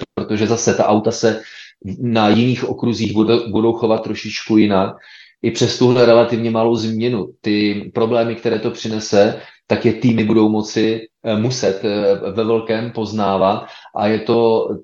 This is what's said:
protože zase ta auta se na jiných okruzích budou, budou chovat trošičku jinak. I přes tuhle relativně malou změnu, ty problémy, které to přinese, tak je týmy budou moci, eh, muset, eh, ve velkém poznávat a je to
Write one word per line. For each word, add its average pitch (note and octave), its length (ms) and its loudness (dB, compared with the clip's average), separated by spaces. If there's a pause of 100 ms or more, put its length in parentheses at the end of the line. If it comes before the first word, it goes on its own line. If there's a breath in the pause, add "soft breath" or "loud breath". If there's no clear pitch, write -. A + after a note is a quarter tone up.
(140)
protože G#2 320 -2
zase A2+ 280 2
ta - 120 2
auta G#2+ 240 2
se A2 300 0 (600 loud breath)
na A2+ 280 2
jiných A#2+ 400 2
okruzích A2 440 -2
budou, A2 380 2
budou A2 220 2
chovat A2 300 0
trošičku G#2+ 540 -4
jinak. G2+ 400 2 (460 loud breath)
I A#2 80 0
přes A2+ 280 -2
tuhle B2 280 4
relativně A#2 440 4
malou A2+ 260 0
změnu, A2 520 -4 (120)
ty G#2 540 -2
problémy, A#2 400 0
které A2+ 240 -4
to A2+ 120 -4
přinese, G#2+ 680 0 (300 loud breath)
tak - 180 -2
je A#2 80 4
týmy A2+ 320 2
budou A2 240 4
moci, A2 520 -2 (240)
eh, A2+ 120 -2
muset, G#2+ 480 -2
eh, G2+ 480 -2
ve A2 120 -2
velkém A2+ 460 -2
poznávat G2+ 760 -2 (300 loud breath)
a G#2 100 -2
je G#2+ 120 0
to A2+ 500 2 (160)